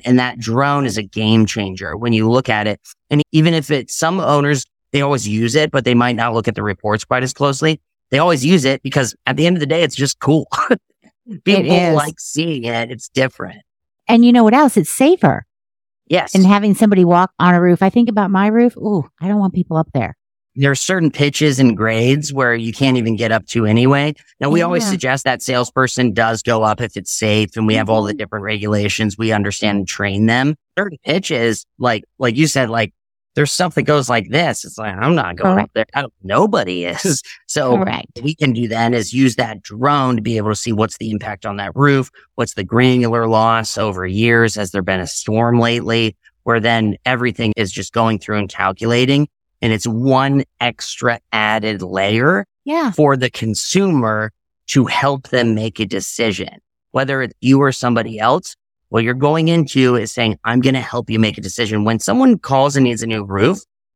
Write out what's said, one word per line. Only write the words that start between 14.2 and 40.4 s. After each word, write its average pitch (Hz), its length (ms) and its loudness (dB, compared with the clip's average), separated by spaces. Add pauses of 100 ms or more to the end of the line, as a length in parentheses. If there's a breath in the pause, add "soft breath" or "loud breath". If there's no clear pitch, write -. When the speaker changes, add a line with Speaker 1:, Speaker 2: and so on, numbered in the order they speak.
Speaker 2:
you 240 80 8
know 240 100 6
what 214 100 6
else? 277 240 4
It's 165 140 2
safer. 269 540 2 (600)
Speaker 1:
Yes. 170 280 0
Speaker 2:
And 190 100 6
having 202 300 4
somebody 202 300 4
walk 175 340 4
on 175 160 6
a 175 60 4
roof. 175 200 4
I 190 80 4
think 240 200 2
about 202 200 0
my 196 180 2
roof. 233 300 2
Ooh, 202 320 -2 (120)
I 170 80 -4
don't 208 100 0
want 190 140 0
people 170 240 0
up 160 160 0
there. 120 240 -4 (380)
Speaker 1:
There 139 140 2
are 139 60 2
certain 175 340 0
pitches 143 500 0
and 120 160 4
grades 120 560 0
where 131 220 0
you 113 200 -4
can't 131 240 2
even 113 180 0
get 110 160 -2
up 110 160 0
to 113 180 0
anyway. 135 480 2 (260 soft breath)
Now, 139 100 -2
we 165 120 4
always 175 220 0
Speaker 2:
Yeah. 208 80 -2
Speaker 1:
suggest 135 320 -2
that 127 180 -2
salesperson 123 720 0
does 113 300 0
go 113 180 0
up 107 200 0
if 110 160 -6
it's 95 140 -10
safe 107 440 0
and 110 100 0
we 107 100 2
have 107 140 0
all 110 140 2
the 104 80 -4
Speaker 2:
Mm-hmm. 101 60 -8
Speaker 1:
different 104 260 -8
regulations. 104 760 -2
We 110 140 -2
understand 104 480 -2
and 95 80 -4
train 101 400 -2
them. 131 280 0 (220)
Certain 185 280 -6
pitches, 131 600 -2 (140)
like, 117 240 -2 (160)
like 120 160 0
you 156 100 2
said, 131 240 0
like, 113 240 -4 (420)
there's 143 160 0
stuff 180 220 -2
that - 100 -2
goes 143 280 0
like 110 180 -2
this. 143 340 -2
It's - 140 -18
like, 107 180 -6
"I'm 131 200 0
not 87 220 -4
going 180 180 2
Speaker 2:
Correct. 101 140 0
Speaker 1:
up - 40 -20
there." 110 120 -2 (100)
I 139 60 -2
don't, 127 200 -10
nobody 98 640 0
is. 131 420 -4
<laughs> - 60 -20 (140 loud breath)
So 131 300 0
Speaker 2:
Correct. - 460 -6
Speaker 1:
we 156 120 -4
can 135 180 0
do 117 140 -2
then 117 260 -2
is 110 180 -4
use 127 260 0
that 110 260 -6
drone 131 540 -2
to 110 40 -6
be 113 160 -4
able 107 120 -2